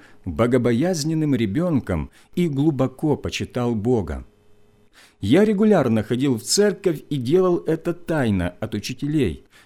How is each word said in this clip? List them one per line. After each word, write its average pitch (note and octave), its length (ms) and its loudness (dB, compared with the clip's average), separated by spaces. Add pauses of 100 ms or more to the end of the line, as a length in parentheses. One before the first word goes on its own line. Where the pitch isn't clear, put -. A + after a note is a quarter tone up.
(240)
богобоязненным C3+ 1080 0
ребёнком A2+ 760 -2 (240)
и F3 140 2
глубоко C3+ 680 0
почитал A#2+ 580 -4
Бога. G2 520 -2 (960)
Я D3 240 4
регулярно F#3 580 4
ходил B2 340 0
в G#2+ 60 -8
церковь F#3+ 680 0
и D3 80 -4
делал F3 420 2
это D#3+ 360 -4
тайно A2 560 0 (100)
от A2 140 -8
учителей, B2+ 720 -4 (200)